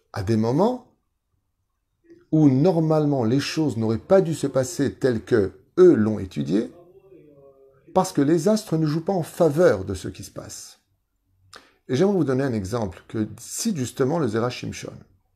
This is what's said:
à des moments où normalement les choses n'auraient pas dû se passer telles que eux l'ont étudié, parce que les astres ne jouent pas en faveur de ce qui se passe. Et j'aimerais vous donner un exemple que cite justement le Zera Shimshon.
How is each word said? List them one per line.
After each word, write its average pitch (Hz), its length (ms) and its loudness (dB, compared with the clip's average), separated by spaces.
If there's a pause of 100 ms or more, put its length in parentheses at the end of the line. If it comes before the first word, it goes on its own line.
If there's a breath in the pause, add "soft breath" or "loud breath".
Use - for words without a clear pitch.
(140)
à 110 80 -8
des 110 140 0
moments 160 600 0 (1300)
où 156 180 4
normalement 151 760 2
les 123 160 2
choses 139 360 -4
n'auraient 110 220 -2
pas 190 240 4
dû 165 100 -2
se 147 140 -4
passer 135 480 -2
telles 123 280 0
que 104 360 0 (180)
eux 175 180 8
l'ont 107 260 0
étudié, 147 520 -4 (1200)
parce 185 180 0
que 143 100 0
les 156 240 2
astres 214 300 0
ne 160 100 0
jouent 160 180 -2
pas 196 80 -2
en 175 120 -2
faveur 147 600 2
de 98 80 -6
ce - 140 -8
qui - 160 -12
se - 80 -18
passe. - 480 -18 (1120 loud breath)
Et 127 80 -2
j'aimerais 196 200 2
vous 160 80 2
donner 131 200 0
un 127 100 -2
exemple 104 540 -6
que 110 280 -4
cite - 400 -6
justement 135 420 -2
le 151 80 0
Zera 113 220 -2
Shimshon. - 480 -10 (400)